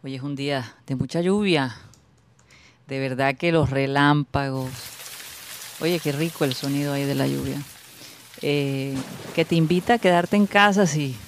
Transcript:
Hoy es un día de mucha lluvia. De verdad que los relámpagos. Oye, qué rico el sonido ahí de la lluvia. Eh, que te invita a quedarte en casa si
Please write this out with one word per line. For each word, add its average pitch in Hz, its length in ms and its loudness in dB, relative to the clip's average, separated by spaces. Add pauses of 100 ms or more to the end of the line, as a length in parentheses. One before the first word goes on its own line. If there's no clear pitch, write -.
Hoy 135 120 -8
es 127 80 -10
un 143 120 -6
día 135 380 -4 (140)
de 135 80 -4
mucha 139 260 -2
lluvia. 175 540 2 (1120)
De 135 120 -6
verdad 135 360 0
que 170 160 0
los 156 180 4
relámpagos. 139 1000 2 (1080)
Oye, 170 200 0
qué 151 120 -2
rico 160 320 -2
el 131 120 0
sonido 143 380 -2
ahí 139 100 -2
de 139 100 -2
la 135 140 0
lluvia. 139 340 -4 (800)
Eh, 139 540 -2 (400)
que 165 100 2
te 170 80 -2
invita 170 400 4
a 233 60 4
quedarte 175 380 4
en 208 100 4
casa 202 400 4
si 143 280 -2 (120)